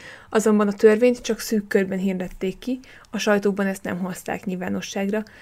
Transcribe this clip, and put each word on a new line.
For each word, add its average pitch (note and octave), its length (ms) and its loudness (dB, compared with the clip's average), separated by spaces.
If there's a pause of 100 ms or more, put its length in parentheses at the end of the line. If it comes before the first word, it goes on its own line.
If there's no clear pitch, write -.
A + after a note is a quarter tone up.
(300)
azonban G#3+ 380 4
a G3+ 40 0
törvényt A3+ 500 6
csak G#3+ 160 -4
szűk G#3 280 -2
körben G3 320 0
hirdették F#3 600 -4
ki, B3+ 220 -6 (300)
a G#3+ 80 -6
sajtóban G3+ 480 2
ezt F#3+ 180 -6
nem F3 140 -4
hozták - 460 -6
nyilvánosságra. G3 800 -4 (200)